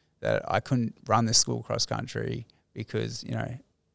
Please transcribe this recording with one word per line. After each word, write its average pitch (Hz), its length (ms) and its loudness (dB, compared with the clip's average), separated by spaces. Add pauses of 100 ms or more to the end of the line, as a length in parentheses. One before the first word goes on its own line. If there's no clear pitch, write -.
(200)
that 107 320 2
I 104 80 4
couldn't 120 360 0 (120)
run 113 180 6
this 110 120 4
school 120 260 2
cross 110 220 -2
country 113 600 -4 (280)
because, 113 500 -4
you - 80 -8
know, 113 80 -2 (560)